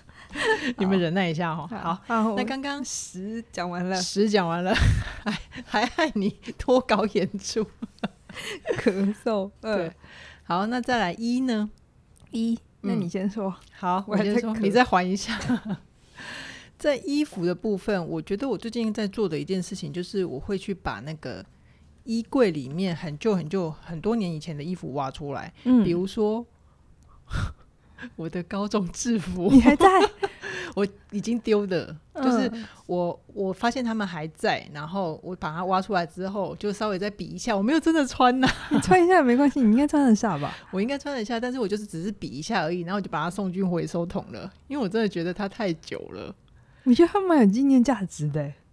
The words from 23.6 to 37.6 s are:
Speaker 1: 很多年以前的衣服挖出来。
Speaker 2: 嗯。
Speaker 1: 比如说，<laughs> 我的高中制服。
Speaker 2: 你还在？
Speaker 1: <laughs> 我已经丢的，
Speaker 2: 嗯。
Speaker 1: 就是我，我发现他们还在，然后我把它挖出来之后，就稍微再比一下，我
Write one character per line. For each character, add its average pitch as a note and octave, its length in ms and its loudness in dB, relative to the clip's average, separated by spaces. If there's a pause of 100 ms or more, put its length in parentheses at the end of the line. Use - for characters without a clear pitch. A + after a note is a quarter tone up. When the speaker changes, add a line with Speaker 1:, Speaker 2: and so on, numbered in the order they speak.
Speaker 1:
很 D#3+ 300 -12
多 A3 160 0
年 F3+ 160 -2
以 D#3 80 -6
前 D#3 160 -10
的 D3 60 -8
衣 F3 120 -6
服 D3+ 200 -10
挖 C3+ 160 -4
出 C#3+ 220 -10
来。 C3 200 -10 (120)
Speaker 2:
嗯。 B3 180 6
Speaker 1:
比 F#3 80 2
如 F3 160 0
说， A3 400 -2 (800)
<laughs> - 880 -8
我 D#3+ 160 -8
的 F3+ 140 -8
高 G3+ 240 -6
中 G3+ 240 0
制 A#3 260 -2
服。 F3+ 320 0
Speaker 2:
你 C4 100 12
还 B3+ 140 8
在？ E4+ 120 6
Speaker 1:
<laughs> F#4+ 40 10 (840)
我 G3+ 100 2 (240)
已 G3+ 100 -4
经 A3+ 200 -2
丢 G#3 260 2
的， - 280 -2 (200)
Speaker 2:
嗯。 D4 100 -4
Speaker 1:
就 C4 60 6
是 B3+ 200 4 (360)
我， F3 340 -2 (140)
我 G3 180 -2
发 A#3 180 0
现 B3+ 140 -4
他 A3+ 80 -2
们 G#3+ 140 -2
还 E3 220 -6
在， D#3+ 440 -2
然 D3 140 -10
后 E3+ 360 -4
我 F3+ 140 -10
把 E3 160 -6
它 F3 140 -6
挖 F#3+ 160 2
出 G#3 100 -6
来 F3 140 0
之 F3+ 220 -8
后， F#3+ 280 -6
就 G#3 160 -4
稍 G#3+ 160 -4
微 F#3+ 100 -2
再 G3+ 120 -4
比 G3+ 160 -10
一 E3+ 100 -12
下， G#3+ 180 -2
我 G3 80 2